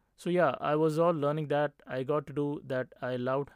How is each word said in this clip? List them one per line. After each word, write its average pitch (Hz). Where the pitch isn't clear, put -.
So -
yeah, 170
I 147
was 156
all 170
learning 147
that. 147
I 131
got 147
to 143
do 147
that 127
I 127
loved, 131